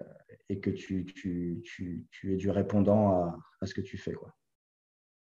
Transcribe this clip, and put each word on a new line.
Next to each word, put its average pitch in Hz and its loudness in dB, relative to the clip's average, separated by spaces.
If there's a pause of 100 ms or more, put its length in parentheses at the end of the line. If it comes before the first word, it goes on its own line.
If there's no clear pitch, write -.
(480)
et 98 -4
que 101 0
tu, 92 -4
tu, 87 -4
tu, 90 -8
tu 95 -6
aies 95 2
du 98 -2
répondant 101 6
à, 87 2 (240)
à 92 -2
ce - -8
que 101 -4
tu - -8
fais, - -8
quoi. - -14 (920)